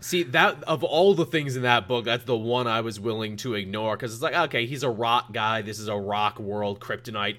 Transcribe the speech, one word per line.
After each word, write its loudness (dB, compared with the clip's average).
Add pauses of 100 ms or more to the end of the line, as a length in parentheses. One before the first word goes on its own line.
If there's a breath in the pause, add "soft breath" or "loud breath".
See, -2
that, 2
of -2
all 6
the 2
things -2
in -4
that 4
book, 0
that's 0
the 2
one 0
I 2
was -4
willing -2
to -4
ignore, -2
'cause -8
it's -12
like, 0
okay, 0
he's -6
a 0
rock 0
guy. 0
This -10
is -8
a -2
rock 0
world. -4
Kryptonite -6